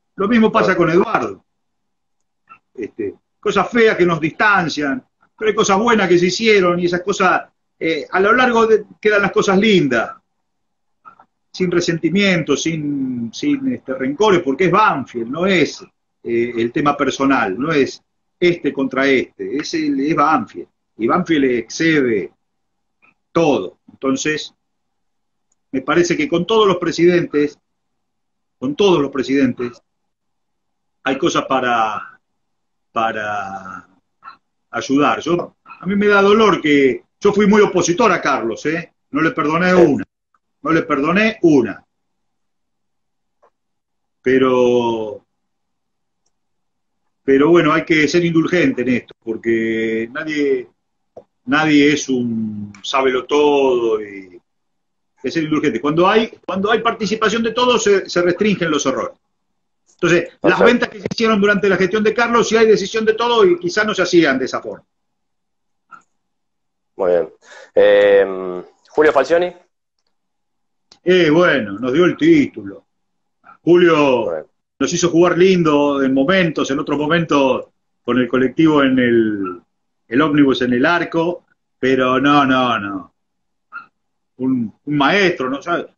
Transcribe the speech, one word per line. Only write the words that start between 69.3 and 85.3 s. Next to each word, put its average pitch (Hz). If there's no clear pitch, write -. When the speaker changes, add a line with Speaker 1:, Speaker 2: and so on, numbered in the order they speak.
Speaker 1:
Eh, 175
bueno, 139
nos 127
dio 170
el 160
título. 123
Julio 151
Speaker 2:
Bueno. 80
Speaker 1:
nos -
hizo 170
jugar 170
lindo 147
en 131
momentos, 147
en 147
otros 147
momentos 147
con 123
el 123
colectivo 139
en 131
el, 107
el 127
ómnibus 143
en 123
el 123
arco, 170
pero 131
no, 143
no, 127
no. 98
Un, 123
un 147
maestro, 151